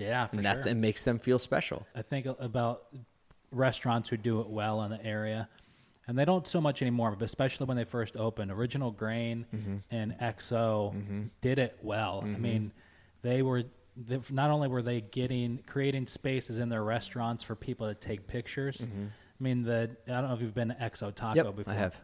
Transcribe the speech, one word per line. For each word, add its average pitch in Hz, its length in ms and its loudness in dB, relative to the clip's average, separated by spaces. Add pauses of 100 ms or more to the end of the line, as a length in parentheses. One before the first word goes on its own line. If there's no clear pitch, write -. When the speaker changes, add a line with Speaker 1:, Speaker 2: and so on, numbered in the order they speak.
Speaker 1:
Yeah, 113 260 0
for - 100 -6
Speaker 2:
And 101 80 0
that's, 101 200 2
Speaker 1:
sure. 107 80 4
Speaker 2:
it - 20 2
makes 110 300 2
them 117 160 2
feel 123 180 6
special. - 560 -2
Speaker 1:
I 123 80 -8
think 135 240 -4
about 120 600 -2 (640)
restaurants 120 560 2
who 120 80 0
do 110 240 2
it 107 80 -4
well 107 340 0
in 101 80 -4
the 110 140 -6
area, 107 440 -2 (580)
and 127 120 0
they 139 60 6
don't 180 220 6
so 175 140 2
much 147 220 4
anymore, 120 360 4
but 117 60 0
especially 135 420 0
when 127 100 0
they 117 80 2
first 117 320 -2
opened, 110 340 0
Original 120 400 0
Grain 117 640 -2
Speaker 2:
Mm-hmm. 101 220 -4 (140)
Speaker 1:
and 110 300 -2
X 117 320 -4
O 107 440 2
Speaker 2:
Mm-hmm. 101 260 -4 (180)
Speaker 1:
did 127 180 2
it 123 240 0
well. 104 400 -2
I 104 60 -4
Speaker 2:
Mm-hmm. 104 140 -2
Speaker 1:
mean, 110 300 0 (500)
they 127 200 2
were, 127 220 2 (320)
they, 123 220 -4 (120)
not 139 200 4
only 151 180 4
were 127 140 0
they 120 180 0
getting, 123 640 -2
creating 139 400 0
spaces 127 520 -2
in 120 100 0
their 110 140 0
restaurants 117 600 0
for 113 100 -6
people 120 340 -6
to 104 60 -4
take 98 320 -6
pictures. 135 520 -6
Speaker 2:
Mm-hmm. 101 260 -6
Speaker 1:
I - 380 -12
mean, 123 200 2
the, 117 280 2 (180)
I 127 40 -4
don't 127 160 0
know 127 60 -2
if 113 60 -2
you've 110 140 -2
been 117 140 0
to 123 140 -4
X 110 200 -4
O 104 80 -4
Taco 110 260 -2
Speaker 2:
Yep, 160 100 6
I 104 40 -2
Speaker 1:
before. 98 240 -6
Speaker 2:
have. 95 300 0